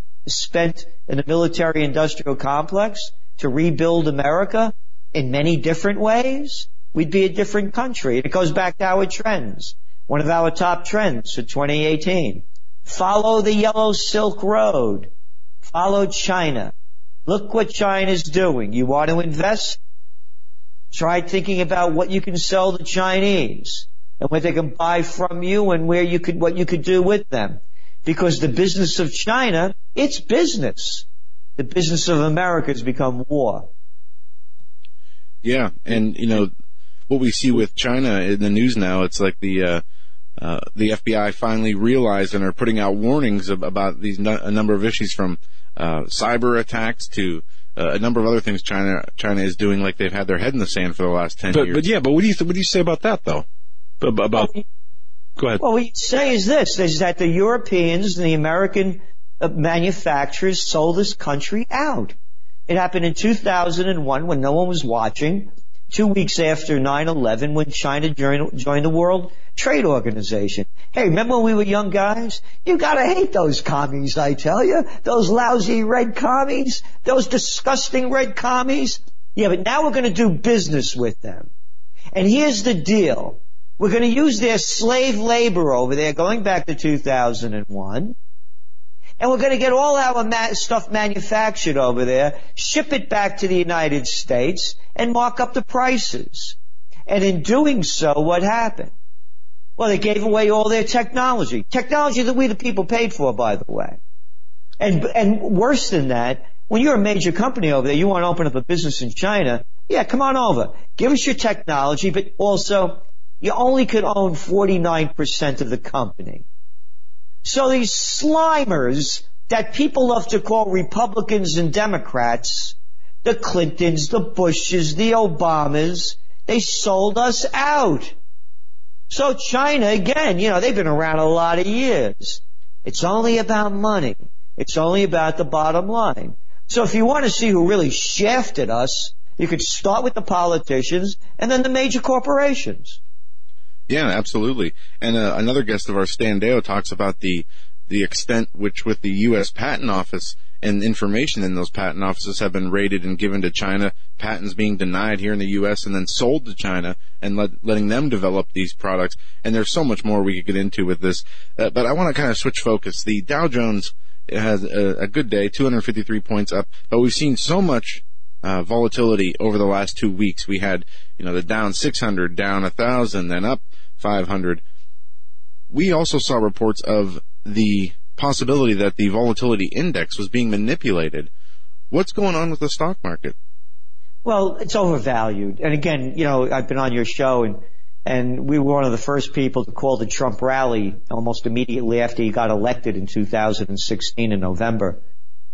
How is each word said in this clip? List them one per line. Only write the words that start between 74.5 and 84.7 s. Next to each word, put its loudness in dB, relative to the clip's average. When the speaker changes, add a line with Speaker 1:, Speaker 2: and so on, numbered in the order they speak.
Speaker 1:
you. 2
Those 2
lousy 2
red 0
commies. 0
Those 2
disgusting 0
red 0
commies. 0
Yeah, 2
but 0
now 0
we're 0
gonna 0
do 2
business 0
with 0
them. -4
And 2
here's 2
the 0
deal. 0
We're 2
gonna 2
use 2
their 2
slave 0